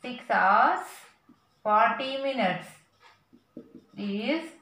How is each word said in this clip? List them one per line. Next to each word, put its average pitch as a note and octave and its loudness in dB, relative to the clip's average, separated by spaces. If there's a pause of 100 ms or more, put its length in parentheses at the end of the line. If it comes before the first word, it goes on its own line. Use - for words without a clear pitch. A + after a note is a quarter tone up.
six B3 -12
hours, G#3+ 2 (760)
forty A3+ 2
minutes A3+ -2 (1300)
is G#3+ -4 (180)